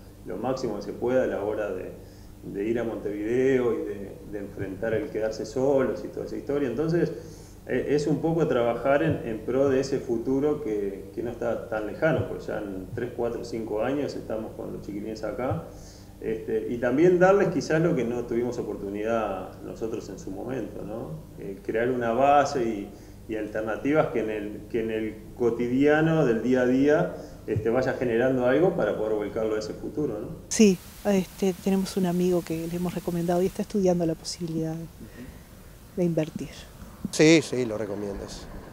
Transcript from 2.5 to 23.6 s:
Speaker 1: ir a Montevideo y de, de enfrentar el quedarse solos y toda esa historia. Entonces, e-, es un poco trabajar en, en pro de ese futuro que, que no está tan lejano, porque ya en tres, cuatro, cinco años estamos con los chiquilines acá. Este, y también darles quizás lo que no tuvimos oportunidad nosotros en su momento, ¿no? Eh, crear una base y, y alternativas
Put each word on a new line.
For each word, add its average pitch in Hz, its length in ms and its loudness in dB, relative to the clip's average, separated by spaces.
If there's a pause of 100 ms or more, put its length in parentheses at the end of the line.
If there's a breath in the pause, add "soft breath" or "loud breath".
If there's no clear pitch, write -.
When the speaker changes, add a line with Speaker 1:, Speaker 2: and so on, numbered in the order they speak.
Speaker 1:
ir 117 160 0
a 113 40 0
Montevideo 113 880 2
y 104 120 -2
de, 101 280 -8 (200)
de 104 60 -6
enfrentar 101 560 -4
el 104 160 -2
quedarse 110 360 -4
solos 135 580 2
y - 40 -8
toda - 180 -8
esa 107 100 -8
historia. 139 320 -2
Entonces, 160 440 0 (560 loud breath)
e-, 123 260 0
es 151 140 2
un 139 100 2
poco 160 300 2
trabajar 123 560 4
en, - 200 0
en 113 160 -4
pro 135 280 2
de 131 100 4
ese 131 220 0
futuro 135 600 0
que, 98 540 -4
que 113 80 -6
no 117 80 -4
está 117 380 -4
tan 107 180 -2
lejano, 117 400 0
porque 95 200 -8
ya 110 120 -4
en 95 380 -8
tres, 120 200 -4
cuatro, 117 280 -2
cinco 107 380 -4
años 139 340 -2
estamos 110 400 -6
con 101 160 -8
los 101 100 -10
chiquilines 104 400 -8
acá. 123 460 -4 (520 loud breath)
Este, 110 500 -2
y 120 80 -2
también 151 400 6
darles 190 300 6
quizás 156 320 0
lo 165 160 4
que 120 80 0
no 120 220 -2
tuvimos 117 320 0
oportunidad 101 1040 -4
nosotros 107 460 -6
en 95 120 -12
su 98 100 -12
momento, 101 520 -8
¿no? 117 280 -8 (300)
Eh, 98 240 -10
crear 117 260 0
una 120 220 0
base 139 520 4
y, 101 240 -4 (400 loud breath)
y 110 60 -4
alternativas 110 760 0